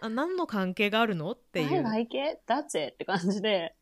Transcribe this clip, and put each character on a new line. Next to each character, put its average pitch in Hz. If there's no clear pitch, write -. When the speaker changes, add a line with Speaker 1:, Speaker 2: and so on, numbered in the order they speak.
Speaker 1:
何 311
の 349
関 190
係 208
が 220
あ 233
る 208
の 165
っ -
て -
い 302
う。 -
Speaker 2:
は 359
い、 302
は 220
い、 233
け？ 277
That's 269
it 147
っ -
て -
感 190
じ 196
で。 190